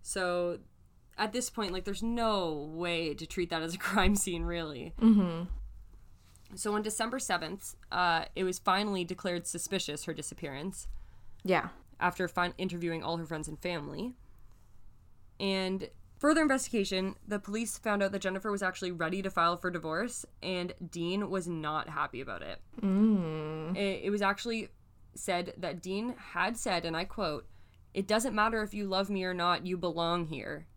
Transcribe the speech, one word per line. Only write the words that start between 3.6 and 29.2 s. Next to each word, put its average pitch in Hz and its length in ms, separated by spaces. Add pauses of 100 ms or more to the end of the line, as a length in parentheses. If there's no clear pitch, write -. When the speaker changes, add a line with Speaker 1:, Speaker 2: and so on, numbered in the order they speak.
Speaker 1:
as 165 120
a 190 40
<laughs> - 120
crime 196 240
scene, 170 300
really. 165 560
Speaker 2:
Mm-hmm. 185 440 (1080)
Speaker 1:
So 208 200
on 214 80
December 226 360
seventh, 180 580 (140)
uh, 170 360 (100)
it 190 80
was 185 140
finally 196 460
declared 175 420
suspicious, - 580
her 165 80
disappearance. 151 760 (560)
Speaker 2:
Yeah. 175 260 (300)
Speaker 1:
After 180 300
fin-, 175 300
interviewing 170 440
all 165 140
her 165 100
friends 156 220
and 151 100
family. 170 560 (1300)
And 190 480 (300)
further 311 240
investigation, 196 720 (100)
the 208 120
police 214 380
found 202 260
out 196 100
that 196 100
Jennifer 190 280
was 202 120
actually 185 300
ready 170 300
to 190 80
file 170 260
for 180 140
divorce, 170 540 (180)
and 180 300 (180)
Dean 180 380
was 185 200
not 156 400
happy 147 320
about 110 220
it. 82 180 (200)
Speaker 2:
Mm. 175 960
Speaker 1:
It, 196 280
it 202 60
was 202 120
actually 208 460 (460)
said 185 440
that 170 240
Dean 208 320 (180)
had 190 240
said, 175 280
and 165 120
I 175 80
quote, 170 420 (460)
"It 196 140
doesn't 220 280
matter 220 280
if 202 100
you 202 140
love 190 240
me 196 140